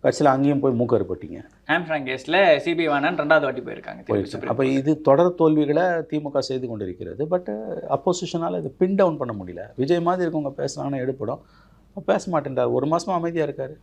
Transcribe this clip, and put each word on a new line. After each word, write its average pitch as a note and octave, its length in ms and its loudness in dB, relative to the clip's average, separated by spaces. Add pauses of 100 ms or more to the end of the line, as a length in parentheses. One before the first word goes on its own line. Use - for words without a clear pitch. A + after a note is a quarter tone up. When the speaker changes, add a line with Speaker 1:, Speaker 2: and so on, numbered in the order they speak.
Speaker 1:
கட்சியில C3 200 2
அங்கேயும் C#3 360 4
போய் C3 200 2
மூக்கறுப்பட்டீங்க. F#2+ 640 -2 (240)
Speaker 2:
ஆம்ஸ்ட்ராங் D3+ 500 -2
கேஸ்ல E3+ 400 4
சி E3+ 180 0
பி E3 100 0
ஐ C#3+ 140 2
வேணான்னு D#3+ 160 0
ரெண்டாவது D3+ 260 4
வாட்டி C3 200 -2
போயிருக்காங்க - 420 -12
திருப்பி - 100 -2
Speaker 1:
போயிடுச்சு. G2+ 100 2
Speaker 2:
சுப்ரீம் - 280 -6
Speaker 1:
அப்ப A#2+ 120 2
Speaker 2:
கோர்ட். C3+ 140 2
Speaker 1:
இது D3+ 240 2
தொடர் E3+ 340 6
தோல்விகளை D3+ 480 4
திமுக D3+ 560 -2
செய்து C3 280 -4
கொண்டிருக்கிறது. F#2+ 580 -8
But, F3+ 240 -2
அ, G#3 400 -6
அப்போசிஷனால F3 680 -2
இதை D3+ 180 -8
பின் F#3 180 2
டவுன் F3+ 220 4
பண்ண A2+ 260 -6
முடியல. F2+ 180 -12 (140)
விஜய் D3+ 240 2
மாதிரி F3 300 0
இருக்கவங்க D3 280 -4
பேசுனாங்கன்னா C#3 400 -4
எடுப்படும். B2+ 440 -4 (520)
அப்ப G3 200 -2
பேச F#3 180 -2
மாட்டேன்றார். C3+ 400 0
ஒரு B2+ 140 0
மாசமா E3+ 320 0
அமைதியா E3+ 280 -2
இருக்காரு. C#3 380 -8